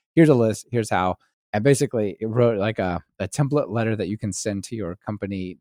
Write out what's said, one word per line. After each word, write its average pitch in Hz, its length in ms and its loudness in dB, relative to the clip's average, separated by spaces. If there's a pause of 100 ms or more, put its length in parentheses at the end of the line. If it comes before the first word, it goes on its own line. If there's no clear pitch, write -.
(140)
Here's 160 140 8
a 147 60 8
list. 113 360 2
Here's 117 200 -2
how. 92 260 2 (360)
And 107 120 -2
basically, 127 560 2
it 110 60 -6
wrote, 117 320 2
like, 107 200 -2
a, 90 240 -2 (160)
a 95 100 -4
template 143 420 -2
letter 110 260 -2
that 95 120 -4
you 107 100 -4
can 101 160 -6
send 101 300 -6
to 117 120 -10
your 90 200 -8
company 98 640 -8